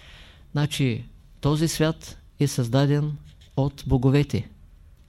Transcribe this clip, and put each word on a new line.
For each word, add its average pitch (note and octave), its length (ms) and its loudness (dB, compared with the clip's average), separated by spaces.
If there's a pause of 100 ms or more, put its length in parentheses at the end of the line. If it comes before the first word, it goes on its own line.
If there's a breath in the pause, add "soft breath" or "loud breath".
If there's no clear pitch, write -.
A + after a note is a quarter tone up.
(520 loud breath)
Значи, C3+ 520 -2 (360)
този D3+ 280 0
свят - 500 -2 (220)
е D3 60 2
създаден C#3+ 720 0 (400)
от C#3 300 -2
боговете, C3+ 640 2 (600)